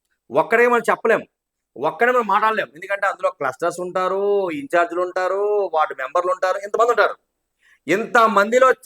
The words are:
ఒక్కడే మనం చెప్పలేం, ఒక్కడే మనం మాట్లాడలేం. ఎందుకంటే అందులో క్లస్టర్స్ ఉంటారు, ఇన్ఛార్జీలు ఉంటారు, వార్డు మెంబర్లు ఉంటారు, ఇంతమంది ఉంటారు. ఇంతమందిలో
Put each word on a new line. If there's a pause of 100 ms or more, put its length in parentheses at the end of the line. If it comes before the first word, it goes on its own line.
(420)
ఒక్కడే
మనం
చెప్పలేం, (680)
ఒక్కడే
మనం
మాట్లాడలేం.
ఎందుకంటే
అందులో (100)
క్లస్టర్స్
ఉంటారు, (340)
ఇన్ఛార్జీలు
ఉంటారు, (320)
వార్డు
మెంబర్లు
ఉంటారు,
ఇంతమంది
ఉంటారు. (800)
ఇంతమందిలో (180)